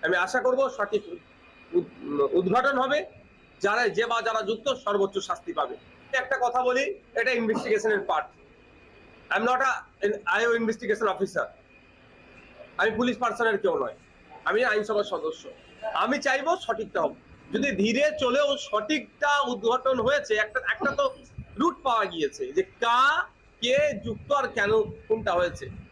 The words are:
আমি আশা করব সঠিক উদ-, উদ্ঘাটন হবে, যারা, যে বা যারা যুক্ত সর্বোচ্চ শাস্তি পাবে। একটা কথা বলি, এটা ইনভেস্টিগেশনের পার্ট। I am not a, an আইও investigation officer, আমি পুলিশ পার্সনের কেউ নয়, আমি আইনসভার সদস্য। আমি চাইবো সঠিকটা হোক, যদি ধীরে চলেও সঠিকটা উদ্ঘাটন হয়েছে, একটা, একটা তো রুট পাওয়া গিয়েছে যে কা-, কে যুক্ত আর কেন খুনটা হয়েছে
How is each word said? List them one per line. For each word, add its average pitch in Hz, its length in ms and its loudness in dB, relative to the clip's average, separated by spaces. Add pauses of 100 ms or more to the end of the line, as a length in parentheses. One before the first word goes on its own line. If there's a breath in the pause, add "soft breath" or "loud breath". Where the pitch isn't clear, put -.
আমি 180 100 2 (100)
আশা 247 200 -2
করব 254 140 2 (180)
সঠিক 208 260 -2 (720)
উদ-, - 160 -2 (460)
উদ্ঘাটন 247 440 2
হবে, 277 160 0 (640)
যারা, 220 180 2 (140)
যে 226 140 2
বা 233 60 0 (100)
যারা 220 220 0
যুক্ত 220 180 -2 (160)
সর্বোচ্চ 196 320 0 (120)
শাস্তি 175 320 -6
পাবে। 151 160 -2 (460)
একটা 262 220 -2
কথা 240 240 2
বলি, 254 160 2 (360)
এটা 233 120 0 (100)
ইনভেস্টিগেশনের 214 680 0
পার্ট। 156 180 0 (1040)
I 180 60 0
am 226 100 0
not 254 200 2
a, - 20 2 (340)
an 208 60 2 (240)
আইও 233 160 2 (100)
investigation 220 520 -2
officer, 185 320 -2 (1300)
আমি 208 200 2
পুলিশ 240 240 2
পার্সনের 226 400 0
কেউ 170 200 4
নয়, 110 120 -6 (540)
আমি 202 100 2 (120)
আইনসভার 208 420 0
সদস্য। 160 300 -6 (600)
আমি 254 220 0
চাইবো 277 260 0 (140)
সঠিকটা 220 380 -4
হোক, 147 100 -2 (400)
যদি 269 160 0 (120)
ধীরে 233 240 4 (180)
চলেও 277 260 4 (180)
সঠিকটা 285 640 -2 (200)
উদ্ঘাটন 247 460 2 (100)
হয়েছে, 285 260 2 (120)
একটা, - 140 -4 (140)
একটা - 260 -2
তো 277 60 2 (560)
রুট 339 140 2 (100)
পাওয়া 226 180 2 (100)
গিয়েছে 147 300 -2 (140)
যে 185 60 2 (200)
কা-, 269 420 4 (360)
কে 247 160 2 (280)
যুক্ত - 240 -10 (100)
আর 254 80 -2 (100)
কেন 202 140 2 (340)
খুনটা 220 340 0
হয়েছে 175 260 -2 (260)